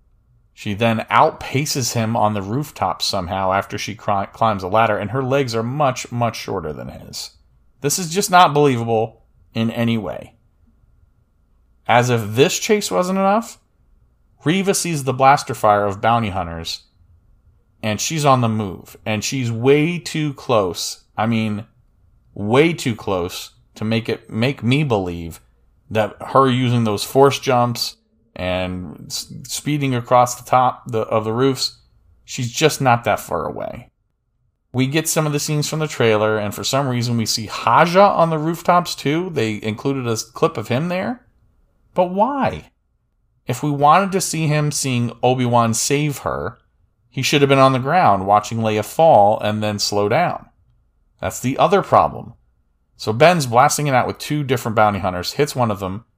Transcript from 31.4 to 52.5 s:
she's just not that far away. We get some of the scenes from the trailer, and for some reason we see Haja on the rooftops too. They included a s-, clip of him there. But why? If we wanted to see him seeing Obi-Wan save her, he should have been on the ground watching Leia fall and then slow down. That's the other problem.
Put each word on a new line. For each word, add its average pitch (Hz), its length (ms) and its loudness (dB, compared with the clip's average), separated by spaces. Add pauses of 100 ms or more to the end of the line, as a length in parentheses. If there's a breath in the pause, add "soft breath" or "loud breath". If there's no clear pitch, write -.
she's 120 280 -8
just - 300 2
not 120 220 2
that 101 160 0
far 87 260 -6
away. - 440 -12 (840)
We 131 140 2
get 156 200 0
some 156 200 0
of 147 60 -2
the 147 60 -2
scenes 151 300 -2
from 156 100 -4
the 156 80 -2
trailer, 107 520 2
and 104 140 -6
for 101 100 -8
some 139 240 -2
reason 120 280 -2
we 110 120 0
see 110 180 -4
Haja 170 680 4
on 165 180 2
the 160 80 0
rooftops 165 560 0
too. 165 340 -2
They 110 320 -2
included 120 460 -4
a 113 60 0
s-, 107 100 -4
clip - 340 -2
of 110 100 -8
him 143 220 -2
there. 202 380 -6 (640)
But 180 160 2
why? 208 600 -2 (760)
If - 160 -6
we 151 80 -2
wanted 151 440 4
to 190 80 -2
see 160 260 -2
him 147 240 0
seeing 123 500 -2
Obi-Wan 120 540 2
save 143 440 -2
her, 73 380 -6 (520)
he 135 120 -8
should 143 200 2
have 139 80 6
been 135 100 4
on 135 140 6
the 127 40 0
ground 123 480 2
watching 107 340 2
Leia 107 240 0
fall 110 580 6
and 107 200 -2
then 107 160 -2
slow 104 320 0
down. 156 380 -2 (720)
That's - 200 -6
the 127 200 -2
other 170 240 4
problem. 76 500 2 (640)